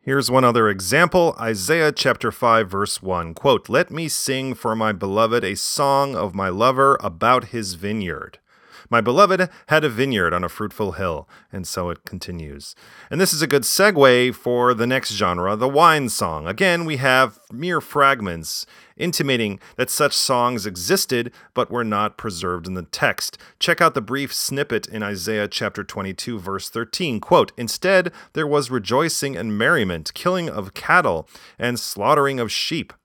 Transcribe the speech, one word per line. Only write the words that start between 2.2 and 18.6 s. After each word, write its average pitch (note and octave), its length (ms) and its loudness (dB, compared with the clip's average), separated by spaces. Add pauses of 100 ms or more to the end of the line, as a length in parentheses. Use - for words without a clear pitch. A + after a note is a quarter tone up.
five, A2+ 400 2
verse G2 320 -4
one. F2 320 -4
Quote, - 340 0
"Let D3 220 0
me D#3+ 180 -6
sing C3 460 -4
for A2+ 220 -2
my A2 160 0
beloved G#2 500 0
a G2 140 -2
song C#3 580 0
of F#2 180 -4
my F#2+ 160 -2
lover C3 520 2
about A#2 460 0
his G#2 280 -8
vineyard. F#2 640 -8 (500)
My A#2 120 4
beloved F3 500 4 (160)
had D#3 160 4
a D3+ 60 0
vineyard A2 440 0
on F2+ 120 -2
a E2+ 40 -4
fruitful G2+ 440 -6
hill," E2+ 360 -6 (240)
and F#2+ 140 -10
so F2 240 -6
it - 140 -10
continues. D#2 720 -14 (340)
And D3 100 -2
this F#3 120 2
is D3+ 100 -2
a D#3+ 60 -2
good C#3 160 2
segue C3+ 680 6
for B2 420 2
the A2+ 120 0
next B2+ 280 0
genre, F#2+ 420 0
the A#2+ 120 0
wine D3+ 400 4
song. D#2+ 380 -4
Again, E3+ 380 0
we D#3 140 -4
have C3 420 2 (120)
mere D#3+ 280 -4
fragments G#2+ 840 0 (320)